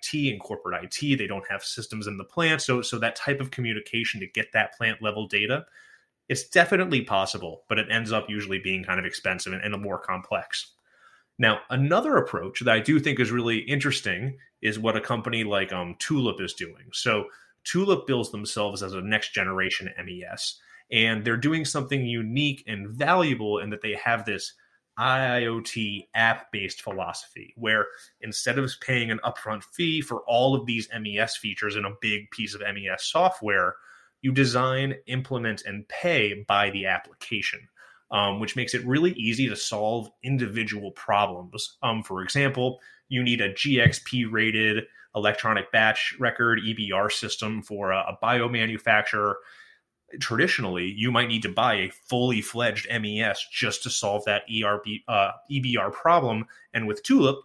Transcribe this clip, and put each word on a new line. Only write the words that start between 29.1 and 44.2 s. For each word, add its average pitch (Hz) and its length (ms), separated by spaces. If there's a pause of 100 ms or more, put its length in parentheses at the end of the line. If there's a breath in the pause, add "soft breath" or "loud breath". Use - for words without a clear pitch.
an 110 140
upfront 110 400
fee 160 380
for 120 240
all 127 280
of 120 120
these 113 260
M 110 140
E 101 120
S 113 180
features 104 400
in 107 80
a 101 160
big 104 300
piece 107 240
of 104 80
M 101 140
E 98 120
S 95 160
software, 104 720 (440 loud breath)
you 131 120
design, 131 640 (120)
implement, 123 560
and 101 260
pay 104 580
by 101 240
the 95 160
application, - 760 (500 soft breath)
um, 101 280
which 110 160
makes 123 200
it 120 120
really 156 260
easy 117 360
to 101 80
solve 110 540 (120)
individual 107 680
problems. 95 920
Um, 113 200
for 95 200
example, 127 580 (280 soft breath)
you 127 140
need 120 180
a 98 120
G 135 280
X 120 240
P 123 220